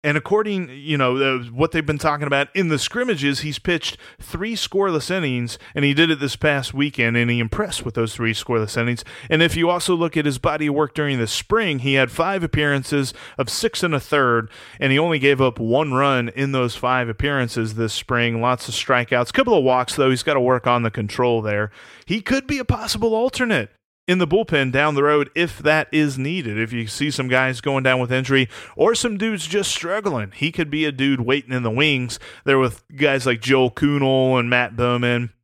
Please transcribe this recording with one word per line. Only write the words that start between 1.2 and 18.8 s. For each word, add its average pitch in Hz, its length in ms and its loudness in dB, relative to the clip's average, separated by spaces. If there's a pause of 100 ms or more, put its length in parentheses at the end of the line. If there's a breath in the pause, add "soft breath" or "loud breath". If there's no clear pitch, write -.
what 127 260 -2
they've 160 140 -2
been 147 120 -2
talking 147 300 -2
about 139 260 0
in 190 140 0
the 156 100 0
scrimmages, 147 640 -2
he's 147 180 -8
pitched - 380 -4 (240 loud breath)
three 202 340 -8
scoreless 185 560 -2
innings, 131 480 -2 (160 loud breath)
and 143 120 0
he 139 80 4
did 160 180 4
it 143 80 0
this 135 160 -4
past 143 380 0
weekend, 135 420 0
and 120 160 2
he 120 80 0
impressed 180 460 -4
with 120 100 -8
those 113 180 -2
three 113 200 -2
scoreless 110 420 -2
innings. 120 300 -2 (240 loud breath)
And 160 120 2
if 151 140 2
you 170 140 2
also 175 260 0
look 165 220 0
at 151 80 0
his 135 140 0
body 151 280 0
of 143 80 0
work 147 180 0
during 143 260 -2
the 113 60 0
spring, 180 540 -2
he 135 140 0
had 131 180 4
five 185 320 -2
appearances 143 680 0 (240 loud breath)
of 127 120 -2
six - 320 -2
and 165 140 0
a 135 60 0
third, 120 480 2 (280 loud breath)
and 135 140 0
he 139 80 4
only 160 200 0
gave 139 200 4
up 131 180 2
one 131 360 0
run 131 340 2
in 135 240 -4
those 127 240 0
five 127 320 0
appearances 117 680 -2
this 113 180 -2
spring. 117 480 -2
Lots 123 260 0
of 117 60 -8
strikeouts, 123 580 0